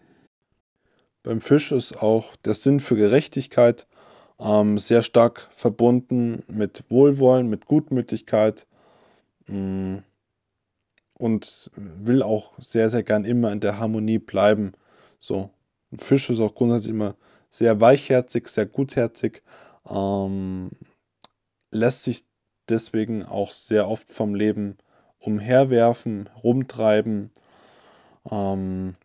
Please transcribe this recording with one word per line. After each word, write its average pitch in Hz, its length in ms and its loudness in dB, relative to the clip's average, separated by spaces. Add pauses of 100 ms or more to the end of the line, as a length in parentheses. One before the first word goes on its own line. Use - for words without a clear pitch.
(1200)
Beim 113 160 -6
Fisch 147 320 2
ist - 300 -6
auch 110 360 0
der 104 160 -4
Sinn 139 260 2
für 139 160 -2
Gerechtigkeit, 120 920 2 (520)
ähm, 107 400 2
sehr 117 240 2
stark - 500 2
verbunden 120 920 0
mit - 420 -6
Wohlwollen, 127 600 4
mit 107 160 -6
Gutmütigkeit, 117 1040 0 (800)
mm, 95 520 -6 (1200)
und - 520 -6
will 101 460 -2
auch 110 380 -4
sehr, 113 300 0
sehr 117 140 -2
gern 107 200 0
immer 117 280 0
in 104 80 -6
der 101 200 -4
Harmonie 110 400 -2
bleiben. 104 540 0 (460)
So, 98 320 -8 (400)
ein 110 80 -14
Fisch - 300 0
ist 117 100 -2
auch 107 160 -2
grundsätzlich 117 360 0
immer 107 240 -6 (340)
sehr 113 300 2
weichherzig, 127 680 2
sehr 107 180 -4
gutherzig, - 800 -6 (460)
ähm, 98 800 -6 (1000)
lässt 117 320 -2
sich 120 200 -6 (460)
deswegen 110 540 -4
auch 101 280 -6
sehr 104 360 0
oft 107 240 -8
vom 104 240 -4
Leben 104 420 -2 (420)
umherwerfen, 117 1080 0 (140)
rumtreiben, 110 880 0 (960)
ähm, 95 760 -6